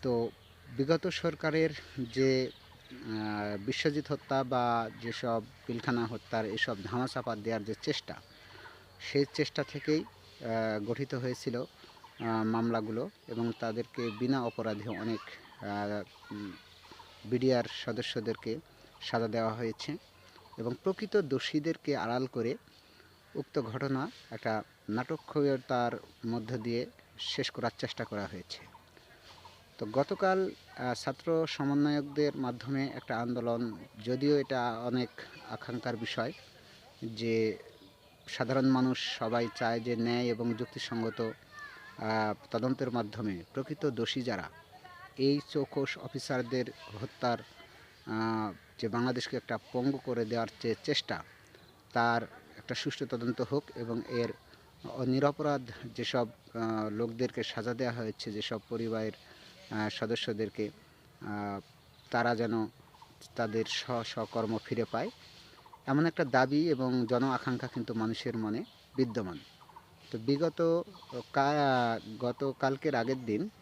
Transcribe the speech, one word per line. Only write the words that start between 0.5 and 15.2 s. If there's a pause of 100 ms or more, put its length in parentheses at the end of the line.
বিগত
সরকারের (440)
যে, (400)
আহ,
বিশ্বজিৎ
হত্যা
বা (120)
যেসব (260)
পিলখানা
হত্যার
এসব
ধামাচাপা
দেওয়ার
যে
চেষ্টা, (1000)
সেই
চেষ্টা
থেকেই,
আহ,
গঠিত
হয়েছিল,
আহ,
মামলাগুলো (180)
এবং
তাদেরকে (100)
বিনা
অপরাধে
অনেক, (440)